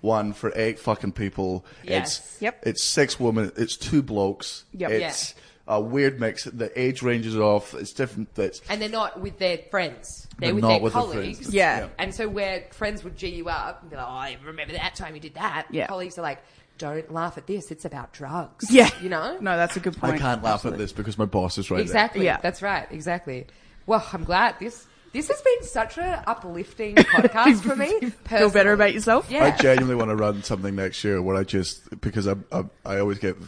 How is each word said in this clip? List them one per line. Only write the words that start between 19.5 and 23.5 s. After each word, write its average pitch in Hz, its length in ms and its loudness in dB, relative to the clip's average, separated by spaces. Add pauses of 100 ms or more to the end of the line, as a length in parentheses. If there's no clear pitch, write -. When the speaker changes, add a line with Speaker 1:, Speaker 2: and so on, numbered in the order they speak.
Speaker 3:
that's 175 200 0
a - 20 -4
good 170 180 -4
point. 131 160 0
Speaker 1:
I 156 60 0
can't 123 240 0
laugh 110 140 2
Speaker 3:
Absolutely. 107 260 -4
Speaker 1:
at - 20 -2
this 98 80 -8
because 107 240 -6
my 107 80 2
boss 92 320 0
is 98 140 -4
right 90 60 2
there. 143 40 2
Speaker 2:
Exactly. 208 440 2
Speaker 3:
Yeah. 147 140 2
Speaker 2:
That's 175 220 -4
right. 190 300 -4
Exactly. 151 560 -8 (400)